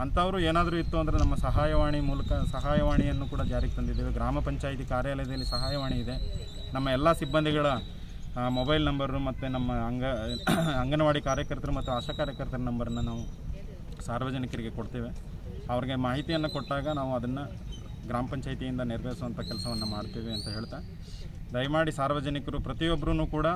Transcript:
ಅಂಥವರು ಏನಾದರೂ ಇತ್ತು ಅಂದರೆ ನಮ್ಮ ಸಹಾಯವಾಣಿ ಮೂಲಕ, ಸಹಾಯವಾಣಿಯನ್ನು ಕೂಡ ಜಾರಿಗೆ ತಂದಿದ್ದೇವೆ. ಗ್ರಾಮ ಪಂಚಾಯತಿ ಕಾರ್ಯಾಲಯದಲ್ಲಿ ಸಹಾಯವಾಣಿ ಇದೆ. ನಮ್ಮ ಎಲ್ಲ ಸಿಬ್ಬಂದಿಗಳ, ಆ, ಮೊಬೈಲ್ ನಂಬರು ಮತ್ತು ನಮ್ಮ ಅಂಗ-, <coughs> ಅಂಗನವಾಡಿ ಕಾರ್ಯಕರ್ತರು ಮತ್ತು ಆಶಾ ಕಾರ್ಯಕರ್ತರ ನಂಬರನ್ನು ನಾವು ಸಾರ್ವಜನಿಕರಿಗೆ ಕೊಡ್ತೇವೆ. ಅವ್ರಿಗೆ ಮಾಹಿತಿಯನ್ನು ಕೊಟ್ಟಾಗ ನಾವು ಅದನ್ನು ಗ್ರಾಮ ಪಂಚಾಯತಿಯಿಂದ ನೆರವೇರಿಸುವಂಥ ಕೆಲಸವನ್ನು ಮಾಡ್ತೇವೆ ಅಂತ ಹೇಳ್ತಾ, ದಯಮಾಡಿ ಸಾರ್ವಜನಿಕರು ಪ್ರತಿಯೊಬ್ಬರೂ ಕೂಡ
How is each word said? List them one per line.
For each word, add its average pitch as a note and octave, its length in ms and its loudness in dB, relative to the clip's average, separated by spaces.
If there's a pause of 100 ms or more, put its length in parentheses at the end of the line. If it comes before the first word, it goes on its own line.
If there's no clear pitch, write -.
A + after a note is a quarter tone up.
ಅಂಥವರು F3+ 400 2
ಏನಾದರೂ E3+ 360 4
ಇತ್ತು E3 220 2
ಅಂದರೆ D3+ 200 4
ನಮ್ಮ C#3+ 160 6
ಸಹಾಯವಾಣಿ D3 680 4
ಮೂಲಕ, C#3 320 2 (200)
ಸಹಾಯವಾಣಿಯನ್ನು C#3+ 760 4
ಕೂಡ C3+ 140 -2
ಜಾರಿಗೆ B2 360 2
ತಂದಿದ್ದೇವೆ. A#2+ 360 0
ಗ್ರಾಮ A#2+ 280 0
ಪಂಚಾಯತಿ C#3 440 -2
ಕಾರ್ಯಾಲಯದಲ್ಲಿ B2+ 600 -2
ಸಹಾಯವಾಣಿ C3 520 0
ಇದೆ. A#2+ 180 -2 (600)
ನಮ್ಮ C3+ 140 0
ಎಲ್ಲ C#3+ 240 6
ಸಿಬ್ಬಂದಿಗಳ, D3+ 540 2 (720)
ಆ, B2 120 0
ಮೊಬೈಲ್ C3 360 2
ನಂಬರು C#3 340 2
ಮತ್ತು C3+ 300 -2
ನಮ್ಮ B2+ 240 0
ಅಂಗ-, A#2+ 760 0
<coughs> D#3+ 340 4
ಅಂಗನವಾಡಿ D3 400 4
ಕಾರ್ಯಕರ್ತರು C#3 520 -2
ಮತ್ತು C3+ 200 -2
ಆಶಾ A#2+ 200 -4
ಕಾರ್ಯಕರ್ತರ C#3 440 -4
ನಂಬರನ್ನು A#2+ 440 -2
ನಾವು A#2 520 -4 (500)
ಸಾರ್ವಜನಿಕರಿಗೆ B2 680 -4
ಕೊಡ್ತೇವೆ. A#2 380 -6 (600)
ಅವ್ರಿಗೆ B2+ 240 -2
ಮಾಹಿತಿಯನ್ನು C#3+ 560 0
ಕೊಟ್ಟಾಗ C#3 380 -2
ನಾವು C3+ 260 -2
ಅದನ್ನು B2+ 300 -2 (600)
ಗ್ರಾಮ A#2+ 200 -2
ಪಂಚಾಯತಿಯಿಂದ B2+ 540 -4
ನೆರವೇರಿಸುವಂಥ A#2+ 600 -4
ಕೆಲಸವನ್ನು A2+ 460 -4
ಮಾಡ್ತೇವೆ G#2+ 460 -4
ಅಂತ A2 160 -6
ಹೇಳ್ತಾ, A2 280 -6 (760)
ದಯಮಾಡಿ D3+ 380 2
ಸಾರ್ವಜನಿಕರು C#3+ 680 -2
ಪ್ರತಿಯೊಬ್ಬರೂ D#3+ 680 0
ಕೂಡ D#3 300 0